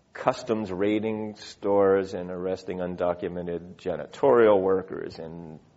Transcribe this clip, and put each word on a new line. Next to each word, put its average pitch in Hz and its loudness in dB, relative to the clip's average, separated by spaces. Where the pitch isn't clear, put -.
customs 110 -2
raiding 107 -2
stores 98 2
and 90 -6
arresting 92 -6
undocumented 87 -4
janitorial 104 4
workers. 92 -2
And 80 -14